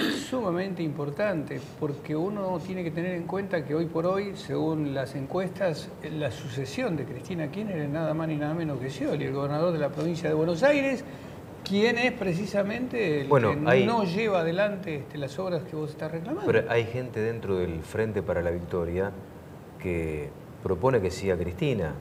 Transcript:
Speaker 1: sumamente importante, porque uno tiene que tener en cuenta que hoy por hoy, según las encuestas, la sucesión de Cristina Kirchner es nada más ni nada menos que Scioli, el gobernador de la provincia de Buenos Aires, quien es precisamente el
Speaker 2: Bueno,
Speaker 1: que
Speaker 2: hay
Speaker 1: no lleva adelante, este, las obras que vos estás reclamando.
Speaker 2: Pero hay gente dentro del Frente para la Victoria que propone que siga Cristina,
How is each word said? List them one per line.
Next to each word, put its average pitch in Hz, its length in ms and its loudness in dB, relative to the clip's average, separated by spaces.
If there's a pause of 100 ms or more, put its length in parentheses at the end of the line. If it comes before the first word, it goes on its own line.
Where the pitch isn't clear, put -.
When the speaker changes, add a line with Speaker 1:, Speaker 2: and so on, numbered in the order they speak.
(300)
Speaker 1:
sumamente 190 500 0
importante, 143 800 -2 (200)
porque 147 340 -4
uno 185 500 -2
tiene 185 200 -4
que 160 80 -4
tener 175 240 -2
en 170 80 -4
cuenta 185 400 -2
que 143 100 -2
hoy 165 120 2
por 165 200 0
hoy, 196 300 0
según 151 580 0
las 135 220 -2
encuestas, 180 720 -2 (200)
la 151 220 -2
sucesión 139 640 -4
de 131 80 -2
Cristina 147 460 -6
Kirchner 196 280 -4
es 143 120 -2
nada 156 240 0
más 160 140 -2
ni 151 80 0
nada 147 180 0
menos 156 240 -2
que 127 120 -4
Scioli, 190 340 -2
el 135 80 -2
gobernador 147 400 2
de 156 80 0
la 143 80 2
provincia 156 400 -2
de 156 80 2
Buenos 165 260 2
Aires, 269 400 4 (680)
quien 220 300 4
es 247 140 4
precisamente 202 1120 0
el 135 40 -4
Speaker 2:
Bueno, 123 340 6
Speaker 1:
que - 100 4
Speaker 2:
hay 196 160 8
Speaker 1:
no 226 180 4
lleva 190 380 2
adelante, 175 560 0
este, 139 200 -10
las 139 220 -6
obras 180 240 -2
que - 100 -10
vos 151 160 -4
estás 156 220 -6
reclamando. 240 340 -4
Speaker 2:
Pero 110 240 4
hay 117 140 4
gente 117 340 -4
dentro 107 380 0
del 85 260 0
Frente 107 400 0
para 87 180 0
la 85 120 2
Victoria 87 580 0 (720)
que 80 460 -2 (340)
propone 95 360 4
que 92 120 2
siga 92 260 2
Cristina, 90 640 0